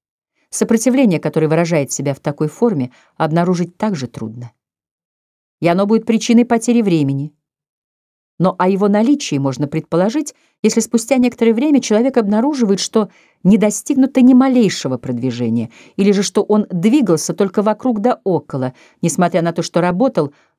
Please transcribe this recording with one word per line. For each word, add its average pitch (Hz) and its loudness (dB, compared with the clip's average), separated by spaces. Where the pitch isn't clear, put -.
Сопротивление, 226 0
которое 156 -2
выражает 165 -2
себя 139 -4
в - -18
такой 147 -4
форме, 151 -4
обнаружить 170 -2
так 214 -4
же 135 -8
трудно. 117 -12
И 151 0
оно 180 0
будет 220 0
причиной 233 2
потери 240 0
времени. 147 -2
Но 180 0
о 180 2
его 196 2
наличии 220 0
можно 135 -2
предположить, 190 -2
если 220 2
спустя 226 -2
некоторое 240 2
время 277 2
человек 240 0
обнаруживает, 220 0
что 214 -2
не 196 6
достигнуто 254 0
ни 254 8
малейшего 247 2
продвижения, 120 -4
или 202 2
же 196 0
что 202 -2
он 208 0
двигался 185 0
только 196 -2
вокруг 214 -2
да 240 0
около, 139 -4
несмотря 170 0
на 165 -2
то, 170 -4
что - -4
работал 180 -2